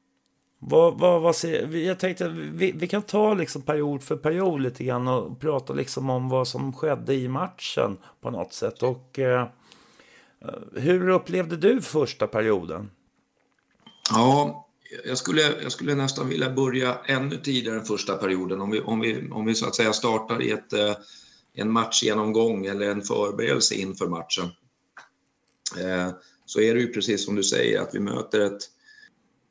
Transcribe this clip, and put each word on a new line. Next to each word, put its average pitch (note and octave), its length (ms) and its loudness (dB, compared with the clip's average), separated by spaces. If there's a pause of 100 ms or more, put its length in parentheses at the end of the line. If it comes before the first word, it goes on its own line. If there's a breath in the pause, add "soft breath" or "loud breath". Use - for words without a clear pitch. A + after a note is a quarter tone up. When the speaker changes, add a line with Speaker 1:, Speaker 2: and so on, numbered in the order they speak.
(580)
Speaker 1:
Vad, D#3 400 6
vad, F3 240 6
vad E3 140 4
ser, D#3+ 400 -2
jag F3 220 -2
tänkte, F3+ 300 -2
vi, E3 440 -2
vi F3 160 -6
kan G3+ 140 -2
ta G#3+ 320 2
liksom D3 280 -4
period D3 400 0
för D3+ 140 -4
period E3 440 0
lite B2+ 240 -4
grann B2 240 0
och B2+ 320 -2
prata C#3 320 -2
liksom C3+ 380 -4
om B2+ 180 0
vad B2+ 200 2
som C3 240 -4
skedde C#3 420 -2
i B2+ 140 -2
matchen C3 680 -4 (220 soft breath)
på - 100 -6
något F2 220 -6
sätt. - 300 -4
Och, B2+ 360 -2
eh, B2+ 280 2 (1300 soft breath)
hur F3+ 360 2
upplevde F3+ 480 0
du G#3 240 4
första C#3+ 460 0
perioden? G2+ 640 0 (1200)
Speaker 2:
Ja, C3 580 2 (360)
jag B2+ 140 -4
skulle, D#3 240 0 (200)
jag C#3 100 -6
skulle D3 220 -2
nästan C3+ 340 -2
vilja C3+ 220 -2
börja B2+ 560 0
ännu C#3 300 -2
tidigare A2+ 420 -2
än G#2+ 60 -8
första G2+ 320 -2
perioden. F#2+ 440 -2
Om G2+ 100 -4
vi, G#2+ 100 0
om A2+ 200 -2
vi, A2 300 -2
om G#2+ 160 -4
vi A2+ 80 2
så - 120 -2
att - 80 -4
säga A2 180 4
startar A2+ 500 0
i A#2+ 80 2
ett, - 220 -4
eh, G#2 240 2 (580 loud breath)
en G#2+ 180 -2
matchgenomgång A2 920 2
eller G2+ 240 -2
en G2+ 120 -2
förberedelse G#2+ 720 0
inför F#2+ 320 -4
matchen. F2 380 -4 (1300)
Eh, F#2 300 -2 (360 soft breath)
så - 160 0
är A2+ 140 6
det B2 60 4
ju A#2+ 120 0
precis G#2 320 0
som G2+ 100 -2
du G2+ 100 2
säger A#1+ 360 2
att - 140 -6
vi - 60 -2
möter G2+ 400 0
ett, G2+ 220 0 (880 soft breath)